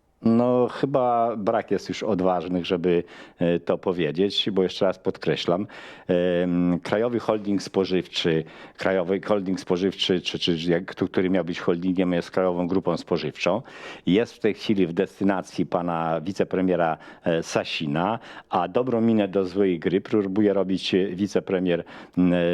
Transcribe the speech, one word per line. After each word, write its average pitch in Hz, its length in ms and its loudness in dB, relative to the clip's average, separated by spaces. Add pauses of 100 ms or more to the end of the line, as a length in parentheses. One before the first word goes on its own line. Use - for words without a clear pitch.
(220)
No, 123 460 4
chyba 120 680 0
brak 110 340 0
jest 95 180 0
już 90 140 -8
odważnych, 90 640 0
żeby, 87 380 2 (340)
e, 85 220 2
to 87 180 -2
powiedzieć, 90 760 0
bo 95 100 2
jeszcze 92 240 0
raz 90 120 0
podkreślam, 90 680 -2 (400)
em, 87 720 2
Krajowy 113 400 0
Holding 101 420 0
Spożywczy, 87 800 0 (320)
Krajowy 95 440 0
Holding 95 400 -2
Spożywczy, 90 600 0
czy, - 180 -6
czy 85 180 0 (140)
jak, 87 240 0
tu, 92 140 -2
który 92 220 0
miał 92 140 2
być 85 160 -6
holdingiem, 90 520 0
jest 85 180 -2
Krajową 87 380 0
Grupą 90 280 0
Spożywczą. 85 640 -2 (440)
Jest 104 280 2
w - 40 -20
tej 101 160 0
chwili 98 320 0
w 82 60 -6
destynacji 95 760 -2
pana 82 540 -2
wicepremiera, 87 800 0 (260)
e, 82 180 0
Sasina, 90 760 -2 (320)
a 90 180 0
dobrą 123 320 0
minę 110 280 2
do 95 160 0
złej 92 340 0
gry 92 220 0
próbuje 101 520 2
robić, 95 420 0
e, 95 120 4
wicepremier, 90 800 0 (340)
m, 90 140 4
e, 87 40 4 (180)